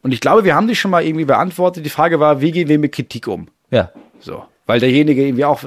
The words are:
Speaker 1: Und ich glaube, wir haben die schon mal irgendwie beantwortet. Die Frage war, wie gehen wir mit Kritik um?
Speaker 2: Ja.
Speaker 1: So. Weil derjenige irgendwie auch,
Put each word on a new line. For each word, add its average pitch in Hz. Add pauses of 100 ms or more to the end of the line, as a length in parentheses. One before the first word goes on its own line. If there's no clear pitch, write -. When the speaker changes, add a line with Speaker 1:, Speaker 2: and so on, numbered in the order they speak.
Speaker 1:
Und 131
ich 120
glaube, 196
wir 165
haben 202
die 220
schon 196
mal 175
irgendwie 160
beantwortet. 170
Die 147
Frage 165
war, 147
wie 160
gehen 165
wir 151
mit 151
Kritik -
um? 87 (220)
Speaker 2:
Ja. 110 (300)
Speaker 1:
So. - (220)
Weil 117
derjenige 135
irgendwie 131
auch, 143